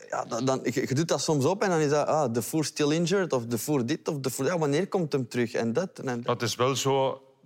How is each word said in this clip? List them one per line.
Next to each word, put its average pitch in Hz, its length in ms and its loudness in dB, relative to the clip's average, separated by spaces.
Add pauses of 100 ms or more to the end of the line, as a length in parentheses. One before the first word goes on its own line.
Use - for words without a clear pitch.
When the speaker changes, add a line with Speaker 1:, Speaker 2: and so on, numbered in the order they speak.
(100)
Speaker 1:
ja, 127 140 -2
dan, - 200 -4
dan, 131 180 2
je, 123 260 0
je 131 60 -2
doet 165 140 0
dat 151 120 0
soms 147 240 2
op 196 180 2
en 202 80 2
dan 170 80 2
is 147 120 2
dat... 147 160 2
Ah, 135 260 2
de 117 100 0
Four 156 220 -2
still 147 260 0
injured, 170 420 2
of 120 140 0
de 117 120 -2
Four 139 280 0
dit, 151 220 -4
of 160 100 -2
de 131 120 -2
Four, 131 160 -2
ja, 175 120 0
wanneer 156 300 0
komt 175 240 -2
hem 131 160 0
terug 120 240 -2
en 113 200 0
dat 170 260 -2
en, 131 100 -6
en 120 160 -4
Speaker 2:
Maar 123 100 0
het 120 80 -6
is 113 120 -2
wel 127 220 2
zo 135 460 0 (240)